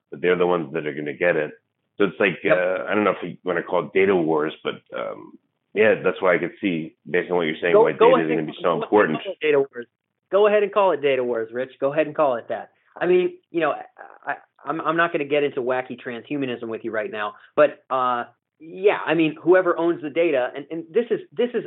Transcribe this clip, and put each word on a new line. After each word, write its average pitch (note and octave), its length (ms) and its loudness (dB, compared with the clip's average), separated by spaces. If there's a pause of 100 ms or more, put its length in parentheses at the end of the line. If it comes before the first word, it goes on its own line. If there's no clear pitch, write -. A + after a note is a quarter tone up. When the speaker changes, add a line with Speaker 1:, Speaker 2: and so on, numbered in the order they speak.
(100)
Speaker 1:
But D2 120 -14
they're F2+ 160 2
the F2 80 2
ones E2 260 -2
that D#2 140 -6
are C#2+ 80 -6
gonna D2 180 -8
get E2+ 240 0
it. D2+ 160 -4 (440)
So G2+ 80 2
it's F#2 160 -2
like, G2 240 0
Speaker 2:
Yep. F#2 120 2
Speaker 1:
uh, F2+ 320 -2
I F#2 60 -2
don't G#2 80 2
know G2 80 2
if - 120 -4
you F2+ 200 -10
wanna F2 220 -2
call F2 220 -2
it - 60 -16
data G2 220 4
wars, D#2+ 480 0
but, - 200 -8 (140)
um, G#1 400 -12 (380)
yeah, G#2 280 6
that's F2+ 200 0
why F2+ 120 4
I E2 40 4
could E2 220 -6
see, D#2+ 360 -2 (120)
based E2+ 220 -2
on F2 60 0
what F2 60 0
you're D#2 180 -4
saying, F2 140 2
Speaker 2:
Go, - 80 8
Speaker 1:
why D#2+ 100 2
Speaker 2:
go A3 180 4
Speaker 1:
data E2+ 100 4
is E3 60 -2
Speaker 2:
ahead D#3+ 120 0
Speaker 1:
gonna D#3 140 -4
be - 100 -16
so F2 120 2
Speaker 2:
and E2 80 -4
Speaker 1:
important. F#2 400 2
Speaker 2:
call F#3+ 100 -8
it - 80 -14
data D3+ 180 2
wars. B2 280 -4 (440)
Go G3+ 160 6
ahead G#3 160 4
and G3+ 100 -2
call G3 200 4
it C#3 100 -2
data C3+ 220 2
wars, A2+ 280 -2
Rich. C3 280 -6
Go C#3 120 0
ahead D3+ 140 0
and D3 80 -10
call C#3+ 220 2
it A2 120 -10
that. G2+ 220 -8 (260)
I E3 100 -4
mean, F3+ 320 2 (120)
you E3 100 -4
know, D3 140 0 (500)
I, C#3 120 -6 (280)
I'm, D#3 160 -6
I'm D#3+ 160 -2
not E3+ 160 0
gonna D#3 120 -2
get C#3+ 180 -2
into C#3 180 -4
wacky B2+ 400 -4
transhumanism A#2+ 680 -8
with A2 160 -8
you A2+ 80 -8
right G#2+ 180 -4
now, G#2 240 -8 (220)
but, - 340 2
uh, B2 340 0 (360)
yeah, F3+ 440 0
I D3 100 0
mean, D#3 260 0
whoever F3 360 4
owns E3 260 -2
the D3+ 80 -8
data, C#3 440 0
and, C#3+ 160 -10
and E3 220 -8
this A#3 180 0
is, G#3 100 -2 (120)
this A#3+ 200 -2
is G3+ 140 -4